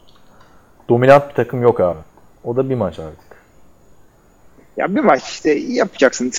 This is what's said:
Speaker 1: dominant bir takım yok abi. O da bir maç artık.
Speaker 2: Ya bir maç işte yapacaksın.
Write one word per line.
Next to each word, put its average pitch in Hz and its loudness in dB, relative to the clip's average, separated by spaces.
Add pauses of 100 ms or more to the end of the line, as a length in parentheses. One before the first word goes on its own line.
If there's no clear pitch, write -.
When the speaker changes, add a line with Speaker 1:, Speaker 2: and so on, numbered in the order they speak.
(880)
Speaker 1:
dominant 131 6
bir - -20
takım 120 -4
yok 120 4
abi. 87 0 (460)
O 120 -6
da 135 -2
bir 131 -2
maç 101 -4
artık. 80 -16 (1500)
Speaker 2:
Ya 170 -4
bir 302 0
maç 160 2
işte - -4
yapacaksın. 127 -2